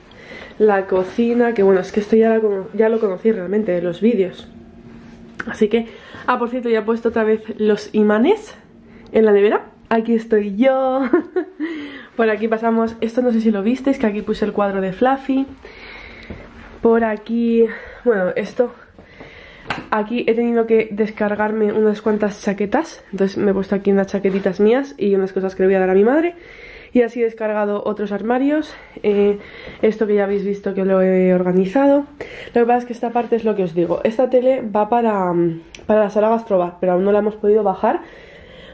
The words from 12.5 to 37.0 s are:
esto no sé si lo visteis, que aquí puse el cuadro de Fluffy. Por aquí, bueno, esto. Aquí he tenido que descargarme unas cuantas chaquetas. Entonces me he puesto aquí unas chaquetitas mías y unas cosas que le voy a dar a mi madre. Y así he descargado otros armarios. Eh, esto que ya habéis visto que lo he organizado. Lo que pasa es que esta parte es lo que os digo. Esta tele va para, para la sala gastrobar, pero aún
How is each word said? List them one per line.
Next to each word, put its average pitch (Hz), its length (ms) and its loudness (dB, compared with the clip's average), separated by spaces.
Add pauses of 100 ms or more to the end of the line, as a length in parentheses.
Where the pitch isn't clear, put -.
esto 240 220 -2
no 247 100 0
sé 226 80 0
si 220 100 2
lo 202 120 0
visteis, 262 360 -2
que 254 80 0
aquí 208 160 -4
puse 214 220 -6
el 202 80 -2
cuadro 202 280 -2
de 190 120 -4
Fluffy. 269 540 -2 (1400)
Por 233 220 4
aquí, 226 640 0 (380)
bueno, 190 320 2
esto. 240 360 -2 (1160)
Aquí 214 360 -2
he 240 80 2
tenido 233 320 0
que 220 240 2
descargarme 214 840 -2
unas 214 300 0
cuantas 214 400 -2
chaquetas. 208 600 -4 (100)
Entonces 196 240 -2
me 202 140 0
he 190 40 2
puesto 196 200 -4
aquí 202 160 0
unas 196 180 2
chaquetitas 196 520 -2
mías 247 380 2
y 202 160 0
unas 190 180 0
cosas 190 220 -4
que - 80 -2
le 190 60 4
voy 190 80 4
a 185 40 2
dar 185 100 2
a 190 40 2
mi 202 100 6
madre. 320 300 2 (580)
Y 247 100 4
así 233 180 -4
he 233 40 2
descargado 214 600 -2
otros 208 280 -4
armarios. 254 640 -2 (280)
Eh, 202 360 2 (440)
esto 220 240 0
que 208 80 0
ya 202 100 2
habéis 196 200 -2
visto 196 300 -6
que 190 100 -2
lo 190 180 2
he 185 320 4
organizado. 190 720 2 (500)
Lo 240 60 4
que 233 60 4
pasa 240 120 4
es 247 60 -6
que 247 80 -10
esta 233 180 -6
parte 233 260 -2
es 220 80 -2
lo 214 100 0
que 190 100 -2
os 165 100 -6
digo. 170 300 0
Esta 254 240 2
tele 254 340 2
va 208 260 0
para, 214 440 0 (540)
para 214 140 4
la 208 100 2
sala 214 180 2
gastrobar, 196 520 0
pero 180 120 0
aún 180 120 2